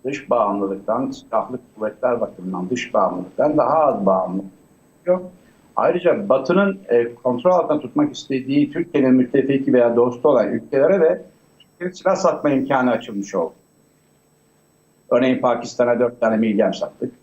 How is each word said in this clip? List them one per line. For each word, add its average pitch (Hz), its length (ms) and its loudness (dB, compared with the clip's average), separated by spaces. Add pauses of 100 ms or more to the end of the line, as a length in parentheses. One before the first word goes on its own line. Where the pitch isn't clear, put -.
dış - 260 -8
bağımlılıktan, 101 800 -2
silahlı - 480 -6 (160)
kuvvetler 117 460 -4
bakımından 90 500 -8
dış - 240 -6
bağımlılıktan 107 640 -2
daha 131 220 2
az 117 280 0
bağımlı 95 360 0 (640)
oluyor. 180 140 2 (560)
Ayrıca 143 520 0
Batı'nın, 185 500 2 (100)
e, 120 260 2
kontrol 123 360 0
altında 156 300 0
tutmak 147 360 -2
istediği 135 560 -2
Türkiye'nin 135 420 2
müttefiki 135 580 2
veya 120 240 4
dostu 123 320 2
olan 127 240 2
ülkelere 139 480 2
de 170 220 2 (360)
Türkiye'nin - 360 -12
silah 185 220 0
satma 151 340 0
imkanı 131 400 0
açılmış 104 440 -6
oldu. 85 200 -4 (1600)
Örneğin 127 280 2
Pakistan'a 120 600 0
dört 120 200 0
tane 113 160 2
Milgem 110 380 2
sattık. - 480 -8